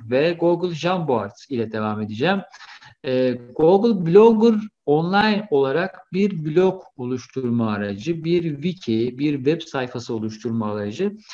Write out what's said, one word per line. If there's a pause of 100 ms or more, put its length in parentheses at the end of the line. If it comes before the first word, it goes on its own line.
ve
Google
Jamboard (140)
ile
devam
edeceğim. (640)
E, (240)
Google
Blogger (260)
online
olarak (140)
bir
blog (160)
oluşturma
aracı,
bir
wiki,
bir
web
sayfası
oluşturma
aracı. (220)